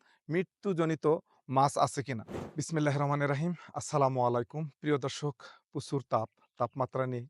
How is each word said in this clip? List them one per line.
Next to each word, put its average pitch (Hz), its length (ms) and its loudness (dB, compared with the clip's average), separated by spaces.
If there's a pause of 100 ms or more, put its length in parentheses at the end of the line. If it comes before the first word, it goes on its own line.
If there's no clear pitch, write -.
(280)
মৃত্যুজনিত 160 880 0 (320)
মাছ 135 300 4
আছে 139 240 2
কিনা। 113 220 -6 (320)
বিসমিল্লাহির 147 440 0
রহমানির 143 300 0
রহিম। 160 240 0 (200)
আসসালামু 131 520 2
আলাইকুম। 120 440 -2 (100)
প্রিয় 147 180 2
দর্শক, 135 360 -4 (380)
প্রচুর 139 380 -4
তাপ, 113 200 2 (260)
তাপমাত্রা 131 500 -2
নিয়ে 123 240 -4